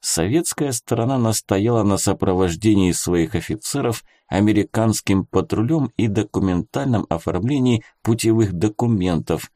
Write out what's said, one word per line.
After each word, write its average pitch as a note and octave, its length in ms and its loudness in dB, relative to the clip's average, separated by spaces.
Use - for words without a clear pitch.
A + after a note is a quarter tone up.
советская C3+ 720 -2
сторона A#2+ 440 -2
настояла A2 640 0
на G2 140 2
сопровождении F#2 960 2
своих E2+ 440 0
офицеров A#2 680 -4
американским G#2 1000 0
патрулём A#2+ 680 -2
и A#2 120 0
документальном G2 1000 -2
оформлении A#2+ 760 0
путевых A2+ 480 2
документов F2+ 1040 -2